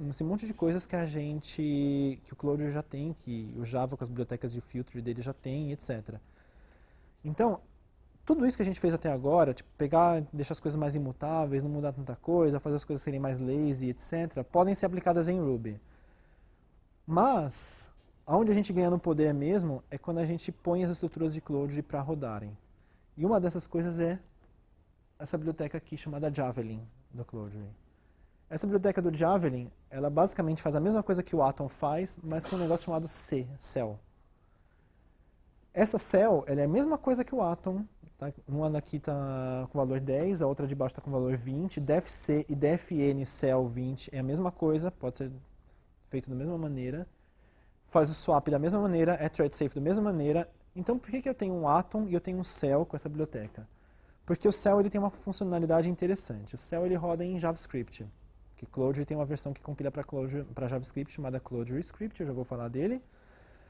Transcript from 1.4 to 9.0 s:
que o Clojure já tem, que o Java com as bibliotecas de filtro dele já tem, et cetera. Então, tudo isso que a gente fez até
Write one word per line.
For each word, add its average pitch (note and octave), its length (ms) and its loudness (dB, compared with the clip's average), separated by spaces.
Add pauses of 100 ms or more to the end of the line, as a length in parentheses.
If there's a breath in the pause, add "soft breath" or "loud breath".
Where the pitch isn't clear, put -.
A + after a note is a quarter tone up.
que - 100 -20
o - 20 -14
Clojure D3 360 0
já D3+ 120 -4
tem, D3 300 -8
que A#2 440 -8
o A#2 80 -6
Java B2+ 320 -2
com - 60 -10
as A#2+ 60 -6
bibliotecas B2 420 -6
de A#2+ 100 -6
filtro B2 400 -8
dele A#2+ 200 -6
já C3+ 120 -8
tem, C#3+ 380 -6
et D3 100 -8
cetera. A2 400 -8 (1000 soft breath)
Então, F3+ 360 2 (640)
tudo C#4+ 220 4
isso B3+ 100 2
que A3 80 0
a - 20 2
gente F#3 140 -2
fez E3+ 140 4
até E3 180 0